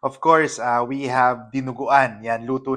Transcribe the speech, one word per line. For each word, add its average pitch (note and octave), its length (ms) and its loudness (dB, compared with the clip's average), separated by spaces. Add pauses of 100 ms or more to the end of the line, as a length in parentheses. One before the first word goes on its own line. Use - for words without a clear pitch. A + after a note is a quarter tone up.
of - 240 -6
course, D#3 320 4
uh, A#2+ 320 0
we C#3 240 -6
have B2 400 0
dinuguan. B2+ 720 0
Yan, A#2 240 -4
luto C3+ 280 -4